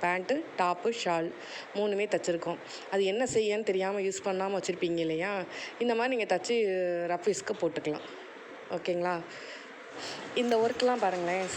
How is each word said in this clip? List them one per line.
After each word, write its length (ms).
பேண்ட்டு, 420
டாப்பு, 360
ஷால் 280
மூணுமே 320
தச்சுருக்கோம். 500
அது 140
என்ன 180
செய்யன்னு 400
தெரியாம 360
யூஸ் 240
பண்ணாம 380
வச்சுருப்பீங்க 360
இல்லையா? 400
இந்த 160
மாதிரி 200
நீங்க 200
தச்சு 160
ரஃப் 240
யூஸ்க்கு 180
போட்டுக்கலாம். 400
ஓகேங்களா? 480
இந்த 220
ஒர்க்லாம் 420
பாருங்களேன், 460